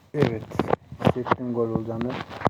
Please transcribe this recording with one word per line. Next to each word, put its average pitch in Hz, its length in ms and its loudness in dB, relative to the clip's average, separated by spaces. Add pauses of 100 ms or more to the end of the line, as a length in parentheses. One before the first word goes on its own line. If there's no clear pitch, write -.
(140)
Evet. 117 280 2 (580)
Hissettim 123 540 2
gol 117 140 2
olacağını. 113 440 -2 (380)